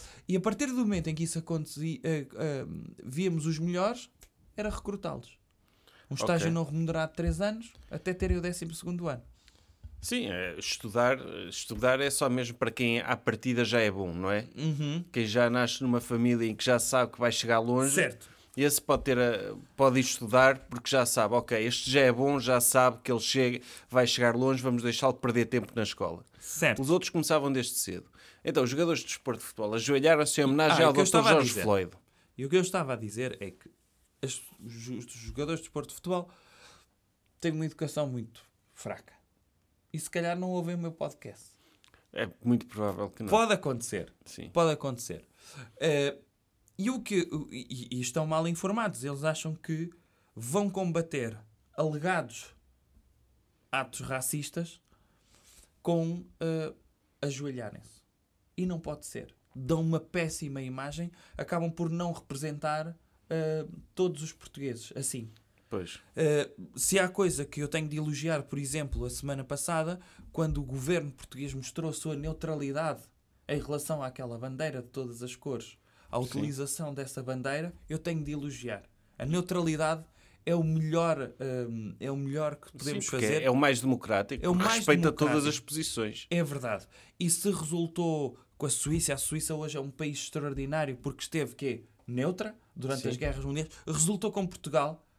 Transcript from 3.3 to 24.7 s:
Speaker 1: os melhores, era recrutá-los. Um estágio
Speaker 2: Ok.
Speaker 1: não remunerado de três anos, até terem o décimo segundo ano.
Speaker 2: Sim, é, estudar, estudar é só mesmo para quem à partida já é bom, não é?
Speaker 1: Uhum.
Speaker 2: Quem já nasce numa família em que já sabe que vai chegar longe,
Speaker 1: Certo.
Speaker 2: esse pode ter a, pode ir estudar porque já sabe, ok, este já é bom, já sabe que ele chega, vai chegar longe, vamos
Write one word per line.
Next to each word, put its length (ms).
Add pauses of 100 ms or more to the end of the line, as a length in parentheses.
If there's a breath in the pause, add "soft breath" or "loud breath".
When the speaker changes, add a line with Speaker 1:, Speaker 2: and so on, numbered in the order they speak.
Speaker 1:
os 120
melhores, 520 (480)
era 120
recrutá-los. 720 (680 soft breath)
Um 60
estágio 320
Speaker 2:
Ok. 60
Speaker 1:
não 120
remunerado 460
de 60
três 220
anos, 320 (180)
até 240
terem 240
o 40
décimo 320
segundo 340
ano. 160 (800 soft breath)
Speaker 2:
Sim, 280
é, 280
estudar, 600 (300)
estudar 540
é 80
só 180
mesmo 300
para 140
quem 300
à 140
partida 480
já 160
é 120
bom, 220
não 180
é? 160 (100)
Speaker 1:
Uhum. 560
Speaker 2:
Quem 120
já 240
nasce 340
numa 180
família 480
em 60
que 100
já 140
sabe 340
que 60
vai 120
chegar 280
longe, 340
Speaker 1:
Certo. 340 (300 soft breath)
Speaker 2:
esse 240
pode 220
ter 160
a, 360 (220)
pode 220
ir 20
estudar 560 (100)
porque 220
já 160
sabe, 300
ok, 300
este 260
já 100
é 100
bom, 280
já 200
sabe 440
que 80
ele 100
chega, 400 (280 loud breath)
vai 180
chegar 280
longe, 260
vamos 200